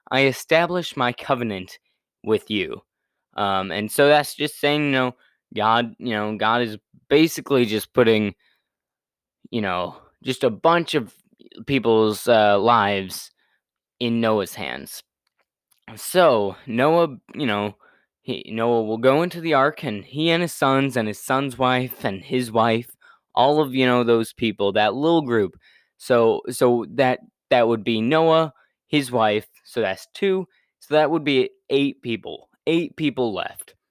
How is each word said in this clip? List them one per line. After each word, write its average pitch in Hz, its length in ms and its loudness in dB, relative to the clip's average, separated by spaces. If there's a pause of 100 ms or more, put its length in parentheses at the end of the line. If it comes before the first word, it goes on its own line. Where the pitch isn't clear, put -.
(120)
"I 135 140 2
establish 165 720 -2
my 123 180 -2
covenant 110 640 -6 (440)
with 107 280 -2
you." 87 300 -4 (540)
Um, 98 360 -2
and 104 200 -6
so 143 160 4
that's 147 280 2
just - 240 -8
saying, 147 260 0
you 143 60 0
know, 127 240 0 (380)
God, 113 460 0
you 120 120 -6
know, 107 260 -4
God 110 240 0
is 107 160 -6 (320)
basically 143 560 2
just 104 280 -4
putting, 110 420 2 (1120)
you 113 120 -4
know, 90 360 -4 (260)
just 131 200 -4
a 127 60 2
bunch 165 460 0
of 123 180 -4 (520)
people's, 110 640 2
uh, 104 300 6
lives 101 720 0 (680)
in 117 200 -2
Noah's 110 360 0
hands. 69 480 -12 (920)
So 113 600 2 (120)
Noah, 143 500 0 (160)
you 147 120 -8
know, 104 300 -4 (460)
he, 104 300 -10
Noah 113 320 0
will 110 140 -4
go 131 240 4
into 170 200 -6
the 160 120 -2
ark, 143 300 0
and 104 200 -8
he 156 260 -4
and 170 120 2
his 170 120 -4
sons 135 440 0
and 107 100 -2
his 104 120 -8
son's 135 380 -4
wife 127 460 -2
and 98 200 -6
his 127 280 -4
wife, 113 380 0 (440)
all 143 280 2
of, 135 120 -4
you 131 120 0
know, 123 180 2
those 117 300 0
people, 101 400 -2
that 107 200 2
little 160 280 2
group. 113 360 -2 (400)
So, 113 520 2
so 120 420 2
that, 127 280 0 (300)
that 123 180 4
would 113 160 0
be 110 180 0
Noah, 160 520 2 (340)
his 139 240 -2
wife, 107 360 0 (160)
so - 180 -6
that's 95 320 -4
two. 190 340 -2 (320)
So - 160 -4
that 151 140 4
would 160 140 -2
be 135 260 0 (200)
eight 139 320 0
people, - 480 -10 (180)
eight 165 300 -2
people 127 360 -2
left. - 420 -10 (160)